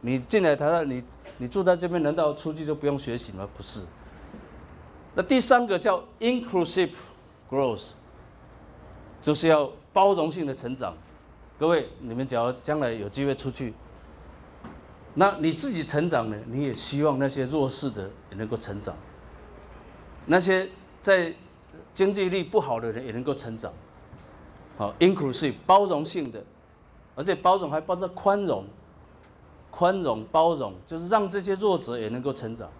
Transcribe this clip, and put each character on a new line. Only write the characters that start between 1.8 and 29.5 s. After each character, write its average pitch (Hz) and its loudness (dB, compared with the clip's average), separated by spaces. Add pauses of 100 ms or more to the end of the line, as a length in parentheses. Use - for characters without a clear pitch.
边， 170 0
难 147 2
道 156 2
出 156 -8
去 156 -8
就 151 -2
不 147 -12
用 143 0
学 123 -6
习 120 -10
吗？ 95 -10
不 104 -14
是。 - -12 (1300)
那 185 0
第 254 4
三 240 6
个 196 0
叫 185 0 (160)
inclusive 190 0 (600)
growth， 131 -2 (1300)
就 151 4
是 156 0
要 151 6 (240)
包 196 6
容 165 2
性 160 -6
的 135 -4
成 127 -8
长。 104 -6 (640)
各 156 2
位， 160 2
你 117 -10
们 131 -4
假 123 0
如 123 2 (120)
将 151 -2
来 127 0
有 110 -4
机 135 -2
会 139 2
出 135 -8
去， 117 -8 (1400)
那 190 4
你 160 2
自 208 -4
己 165 -2
成 151 0
长 120 0
呢， 104 -8
你 123 -4
也 139 -2
希 139 -4
望 147 2
那 135 2
些 135 -2
弱 135 0
势 131 -4
的 101 -8 (220)
也 98 -14
能 107 -6
够 117 -4
成 104 -8
长， - -8 (1300)
那 160 4
些 185 2 (360)
在 175 4 (580)
经 196 2
济 190 0
力 185 0
不 180 0
好 135 -2
的 117 -4
人 117 -6
也 120 -8
能 120 -4
够 139 -2
成 117 -10
长。 113 -8 (1080)
好， 104 -2
inclusive， 151 2 (140)
包 196 8
容 165 0
性 151 -6
的， 107 -12 (720)
而 135 -8
且 180 0
包 185 4
容 170 -4
还 151 -2
包 160 -2
括 180 -6
宽 196 2
容， 110 -2 (1080)